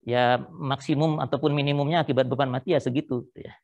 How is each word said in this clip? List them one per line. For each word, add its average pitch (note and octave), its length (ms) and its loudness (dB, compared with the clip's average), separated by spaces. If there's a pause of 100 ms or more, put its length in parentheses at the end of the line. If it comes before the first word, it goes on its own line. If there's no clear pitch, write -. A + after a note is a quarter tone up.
Ya, B2 480 2
maksimum D3+ 720 0
ataupun C#3+ 320 0
minimumnya C#3+ 480 0
akibat C3 240 2
beban C3 240 -2
mati B2+ 240 -2
ya D3 80 2
segitu. B2+ 540 -4
Ya. - 180 -18 (100)